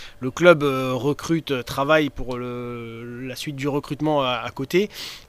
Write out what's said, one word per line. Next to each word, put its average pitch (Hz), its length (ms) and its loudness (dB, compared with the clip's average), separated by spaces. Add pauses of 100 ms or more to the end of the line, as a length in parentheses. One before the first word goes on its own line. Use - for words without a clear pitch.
(200)
le 127 100 -4
club, 165 320 8
euh, 131 320 0
recrute, 143 560 -2
euh, 127 120 0
travaille 147 460 2
pour 123 300 -6
le, 120 880 -10
la 123 100 -10
suite 147 200 -8
du 135 120 -2
recrutement 147 540 0
à, 123 200 -2
à 120 100 -6
côté. 175 360 0 (400)